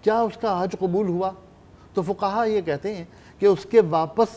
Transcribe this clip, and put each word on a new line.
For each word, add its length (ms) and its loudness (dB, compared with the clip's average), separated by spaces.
क्या 180 2
उसका 340 -2
हज 200 -2
कबूल 320 -2
हुआ? 280 -4
तो 60 -2
फुकाहा 440 -2
ये 160 0
कहते 340 -4
हैं 120 -14
कि 80 4
उसके 320 4
वापस 580 2